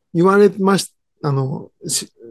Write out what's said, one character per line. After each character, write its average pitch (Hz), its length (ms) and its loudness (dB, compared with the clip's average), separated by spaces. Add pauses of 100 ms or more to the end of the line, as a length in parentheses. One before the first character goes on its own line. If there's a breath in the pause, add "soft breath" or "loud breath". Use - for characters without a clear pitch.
(140)
言 170 100 2
わ 196 140 4
れ 208 100 8 (100)
ま 190 200 2
し-、 - 160 -10 (280)
あ 151 80 -2
の、 135 400 -4 (160)
し-、 - 240 -8 (200)